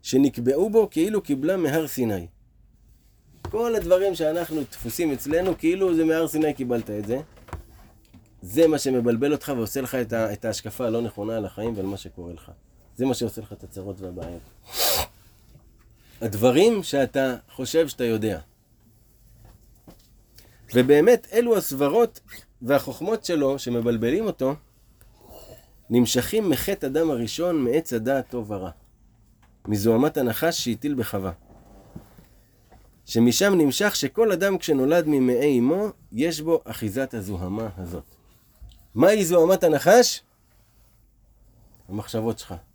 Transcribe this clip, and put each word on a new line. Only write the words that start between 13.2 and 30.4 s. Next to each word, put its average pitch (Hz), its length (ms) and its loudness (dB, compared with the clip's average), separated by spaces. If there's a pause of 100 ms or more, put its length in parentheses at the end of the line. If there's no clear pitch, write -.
לך 101 120 -18
את 98 100 -20
הצרות 95 380 -14
והבעיות. 87 400 -12 (1800)
הדברים 127 640 2
שאתה 135 520 -2 (140)
חושב 151 380 -2
שאתה - 160 -6
יודע. 110 360 -2 (2250)
ובאמת, 147 600 6
אלו 233 240 2
הסברות 160 600 0 (420)
והחוכמות 143 640 -2
שלו 139 340 0
שמבלבלים 120 680 -2
אותו, 139 300 -2 (1300)
נמשכים 143 600 2
מחטא - 360 -2
אדם 156 260 0
הראשון, 143 520 -2
מעץ 127 300 0
הדעת 127 360 -2
טוב 113 220 -8
ורע, 92 200 -8 (960)
מזוהמת 113 500 2
הנחש 131 460 -2